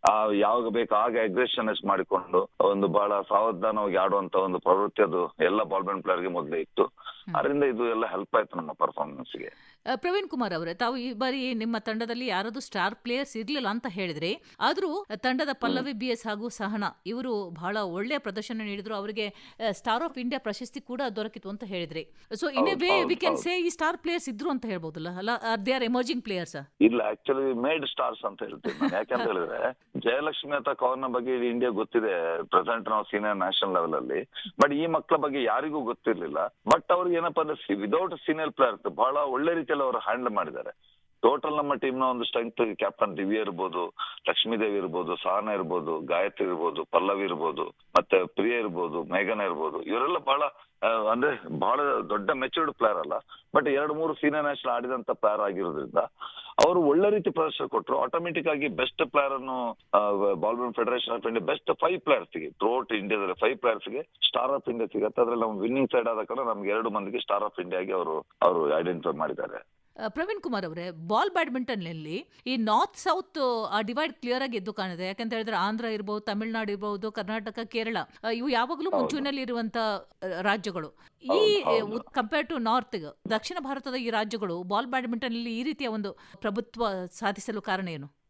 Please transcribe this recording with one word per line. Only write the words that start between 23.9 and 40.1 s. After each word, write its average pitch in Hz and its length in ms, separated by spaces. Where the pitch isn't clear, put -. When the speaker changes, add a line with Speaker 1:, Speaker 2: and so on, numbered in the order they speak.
Speaker 2:
ಪ್ಲೇಯರ್ಸ್ 339 320
ಇದ್ರು 262 200
ಅಂತ 262 160
ಹೇಳ್ಬೋದಲ್ಲ, 165 440
ಅಲ್ಲ, 185 200
ಆ, 226 40
they 208 160
are 247 160
emerging 247 360
players 180 340
ಆ? 139 120
Speaker 1:
ಇಲ್ಲ, 233 200
actually 135 420
made 139 300
stars 120 440
ಅಂತ 101 160
ಹೇಳ್ತೀನಿ - 380
ನಾನು. 277 140
ಯಾಕಂತ 123 320
ಹೇಳಿದ್ರೆ 110 640
Speaker 2:
<laughs> - 80
Speaker 1:
ಜಯಲಕ್ಷ್ಮಿ 143 540
ಅಥವಾ 139 220
ಕವನ 131 340
ಬಗ್ಗೆ 123 280
ಇಡೀ 123 140
ಇಂಡಿಯಾ 120 220
ಗೊತ್ತಿದೆ, 95 720
ಪ್ರೆಸೆಂಟ್ 95 460
ನಾವು 107 140
ಸೀನಿಯರ್ 104 340
ನ್ಯಾಷನಲ್ 98 360
ಲೆವೆಲ್ 82 200
ಅಲ್ಲಿ. 67 260
But 143 140
ಈ 156 100
ಮಕ್ಕಳ 165 300
ಬಗ್ಗೆ 143 280
ಯಾರಿಗೂ 139 360
ಗೊತ್ತಿರ್ಲಿಲ್ಲ. 92 580
But 160 240
ಅವ್ರಿಗೆ 180 240
ಏನಪ್ಪಾ 165 240
ಅಂದ್ರೆ, 151 260
ಸಿ-, 196 180
without 180 260
senior 156 440
players 110 400
ಬಹಳ 127 220
ಒಳ್ಳೆ 147 360
ರೀತಿಯಲ್ಲಿ 151 300
ಅವರು 123 140
ಹ್ಯಾಂಡಲ್ 117 360